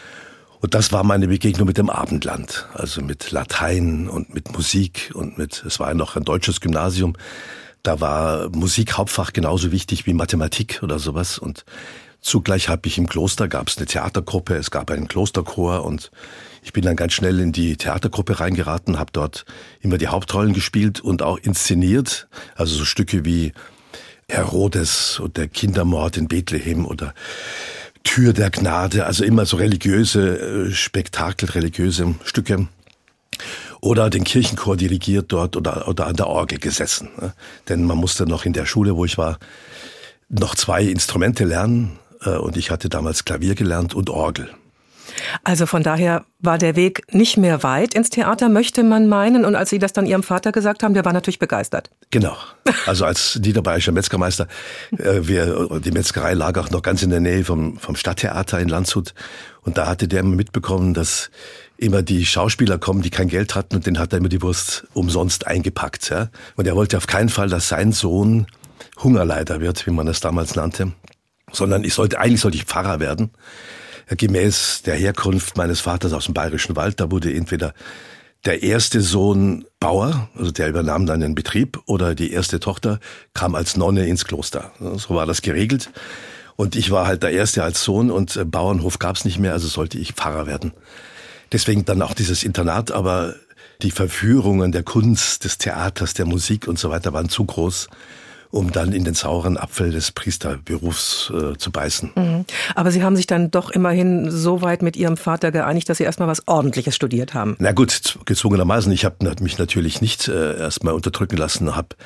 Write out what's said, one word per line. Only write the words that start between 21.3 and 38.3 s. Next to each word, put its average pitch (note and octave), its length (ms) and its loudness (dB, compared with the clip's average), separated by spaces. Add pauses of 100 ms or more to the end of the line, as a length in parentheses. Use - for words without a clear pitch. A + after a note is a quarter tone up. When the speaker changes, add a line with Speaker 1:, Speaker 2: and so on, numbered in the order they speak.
Speaker 1:
inszeniert, G2 880 0 (300)
also E2 180 -2
so D2+ 120 -2
Stücke F2+ 400 0
wie E2 260 0 (800)
Herodes - 880 0
und E2 160 -6
der D#2+ 120 -2
Kindermord F2 680 0
in D#2+ 100 -2
Bethlehem D#2+ 600 -2
oder C#2+ 260 -8 (920)
Tür A#2+ 300 6
der G2+ 160 2
Gnade, F#2 560 0
also F2+ 180 0
immer G#2+ 220 4
so - 100 0
religiöse, G2 1120 2
äh, G2 40 -2
Spektakel, - 760 -2
religiöse E2+ 760 0
Stücke. G2 460 0 (1120)
Oder A2 300 4
den F#2 140 2
Kirchenchor A2 520 2
dirigiert F#2 560 0
dort F2 240 0
oder, D#2+ 320 -4
oder E2+ 180 0
an E2+ 100 -2
der - 100 2
Orgel D#2+ 320 0
gesessen, - 500 -4 (100)
ne? F#2 140 -6 (380)
Denn E2+ 140 2
man E2+ 120 2
musste F2 300 0
noch E2 180 0